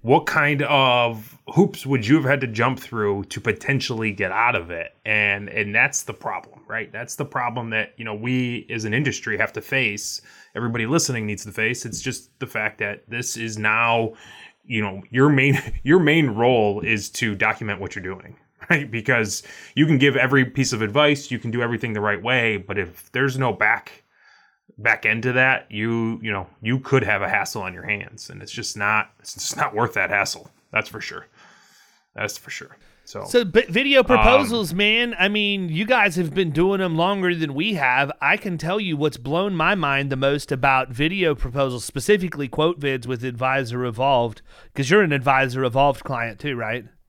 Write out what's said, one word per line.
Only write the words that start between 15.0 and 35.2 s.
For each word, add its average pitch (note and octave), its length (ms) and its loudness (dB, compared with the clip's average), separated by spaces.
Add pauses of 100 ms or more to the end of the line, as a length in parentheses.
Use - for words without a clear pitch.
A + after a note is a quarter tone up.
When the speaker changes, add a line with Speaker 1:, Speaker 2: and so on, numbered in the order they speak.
Speaker 1:
your C3 180 6
main, C#3 320 4 (120)
<laughs> - 120 -6
your D#3+ 160 6
main D3+ 300 4
role G#2+ 500 4
is G#2+ 300 -2
to G#2+ 260 -2
document G#2 440 -2
what F#2+ 140 -8
you're G2 100 -10
doing, F#2 320 -12 (160)
<laughs> - 180 -12
right? C#3+ 200 0
Because A2+ 540 -2 (320)
you D3+ 100 6
can D3+ 120 6
give C#3 180 4
every C3 280 4
piece B2+ 280 -2
of A2 100 -2
advice, C#3+ 480 2
you A#2+ 80 -4
can A2+ 140 -6
do A#2+ 100 0
everything A#2 300 -4
the G#2 80 -4
right G#2 220 0
way, A#2 340 2
but G2 220 -6
if F2 340 -8
there's C3 260 0
no B2+ 140 0
back, G#2+ 500 -2 (760)
back A2 260 0
end A2+ 200 0
to B2 80 0
that, B2+ 380 2
you, A2+ 520 -2
you A2 100 -6
know, F#2+ 140 -4 (160)
you B2 160 0
could C3 240 2
have G2 200 0
a F2+ 60 -2
hassle G2+ 340 -2
on F2+ 120 -10
your F2+ 80 -16
hands, G#2 480 -8
and F#2+ 100 -16
it's G2 120 -16
just - 260 -10
not, G#2 400 0
it's - 160 -18
just - 220 -8
not C3+ 180 -2
worth A2+ 200 0
that F#2+ 160 0
hassle. - 380 -2 (240)
That's G#2+ 160 -4
for - 140 -14
sure. - 240 -14 (880)
That's G#2 240 -6
for - 120 -20
sure. - 260 -16 (280)
So, G2 200 -12
Speaker 2:
So, A#3+ 200 2
but G#3 240 2
video C4+ 320 4
Speaker 1:
um, - 60 4
Speaker 2:
proposals, A3+ 640 4
man, G#3+ 460 2
I F#3 100 2